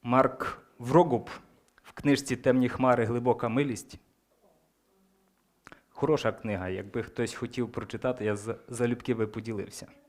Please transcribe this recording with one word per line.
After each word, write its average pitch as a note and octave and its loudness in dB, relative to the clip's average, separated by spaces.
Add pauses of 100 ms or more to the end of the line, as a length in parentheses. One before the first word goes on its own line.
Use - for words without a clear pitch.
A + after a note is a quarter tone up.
Марк - 2 (180)
Врогуб C3 4 (540)
в - -20
книжці C#3 2
«Темні B2+ 4
хмари, B2 4
глибока A#2+ 0
милість». A#2 -4 (1900)
Хороша C#3 0
книга, F#2+ -6
якби G2 -6
хтось A#2 -4
хотів A#2+ -6
прочитати, A2+ -4
я G#2+ 2
з-, G#2+ -8 (120)
залюбки A#2+ -2
би A2 0
поділився. G#2+ -8 (220)